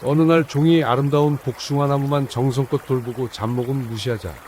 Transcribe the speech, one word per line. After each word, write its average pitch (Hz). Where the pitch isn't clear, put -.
어느 143
날 160
종이 160
아름다운 143
복숭아나무만 139
정성껏 131
돌보고 123
잡목은 123
무시하자 110